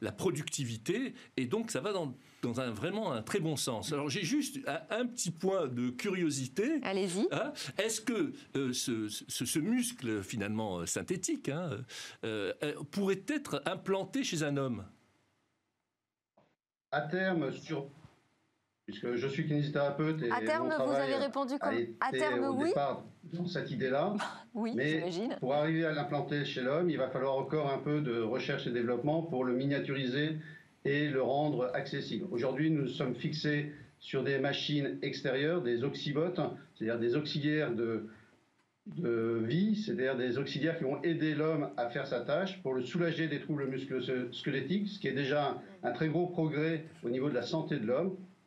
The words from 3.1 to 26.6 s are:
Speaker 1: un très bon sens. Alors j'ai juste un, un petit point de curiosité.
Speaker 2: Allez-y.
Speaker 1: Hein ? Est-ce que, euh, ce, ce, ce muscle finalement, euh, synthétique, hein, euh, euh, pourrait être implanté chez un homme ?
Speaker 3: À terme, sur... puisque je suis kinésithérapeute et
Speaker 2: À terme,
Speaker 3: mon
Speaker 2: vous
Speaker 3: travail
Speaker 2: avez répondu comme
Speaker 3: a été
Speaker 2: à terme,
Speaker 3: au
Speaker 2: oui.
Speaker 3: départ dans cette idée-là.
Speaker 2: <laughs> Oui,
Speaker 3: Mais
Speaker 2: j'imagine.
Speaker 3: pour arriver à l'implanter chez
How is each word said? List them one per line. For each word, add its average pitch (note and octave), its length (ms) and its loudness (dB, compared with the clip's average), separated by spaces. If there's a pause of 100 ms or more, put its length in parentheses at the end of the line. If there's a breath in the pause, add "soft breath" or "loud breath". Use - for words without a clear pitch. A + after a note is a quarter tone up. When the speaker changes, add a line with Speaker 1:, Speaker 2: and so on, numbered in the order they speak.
Speaker 1:
un A2+ 80 -2
très F#3+ 200 0
bon D#3 160 0
sens. A2 360 -2
Alors C#3+ 160 0
j'ai F#3 140 -2
juste A3+ 440 0
un, E3+ 340 -2
un B3 60 0
petit G#3 240 -4
point F#3 360 0
de B2 240 0
curiosité. F3+ 920 0
Speaker 2:
Allez-y. F#3+ 480 2
Speaker 1:
Hein ? A#3 220 0 (240 loud breath)
Est-ce A3 240 0
que, G#3 320 2 (240 loud breath)
euh, C3+ 160 2
ce, A2 360 0
ce, - 360 -6
ce C#3+ 140 0
muscle D#3 640 0
finalement, G#2 560 -2
euh, E2+ 80 -2
synthétique, F#3 640 -2
hein, D#3+ 200 -2 (540 loud breath)
euh, G#2+ 380 0
euh, D3 100 0 (180)
pourrait G3 380 0
être C#4+ 380 -2
implanté F#3+ 580 -2
chez D#3+ 200 0
un C#3+ 120 0
homme ? A#2+ 300 -2 (2000)
Speaker 3:
À D3 120 2
terme, E3 500 0
sur... C#3 340 -6 (1000)
puisque B2 280 -4
je A#2+ 140 0
suis C#3+ 180 -2
kinésithérapeute D3 760 0
et A#2 80 0
Speaker 2:
À - 100 0
terme, - 280 2
Speaker 3:
mon - 20 2
Speaker 2:
vous - 60 2
Speaker 3:
travail C#4 360 2
Speaker 2:
avez C#4 120 0
répondu C#4 340 -2
comme - 160 0
Speaker 3:
a - 0 -
été - 260 -2
Speaker 2:
à C4 120 0
terme, - 320 2
Speaker 3:
au C4+ 100 0
Speaker 2:
oui. C#4+ 140 2
Speaker 3:
départ - 340 2 (320)
dans F3 120 -2
cette - 240 -4
idée-là. C#3 480 2
Speaker 2:
<laughs> - 60 -2 (300 loud breath)
Oui, A3 220 -2
Speaker 3:
Mais D#3 340 2
Speaker 2:
j'imagine. G3+ 300 -2
Speaker 3:
pour C3+ 140 2
arriver D#3+ 320 4
à D#3 60 2
l'implanter C#3+ 520 0
chez - 160 -4